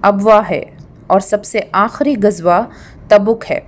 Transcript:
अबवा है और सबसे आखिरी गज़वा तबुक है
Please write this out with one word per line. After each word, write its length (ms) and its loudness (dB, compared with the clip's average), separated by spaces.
अबवा 380 4
है 200 -6
और 120 2
सबसे 540 -6
आखिरी 420 -2
गज़वा 400 0
तबुक 340 2
है 240 -6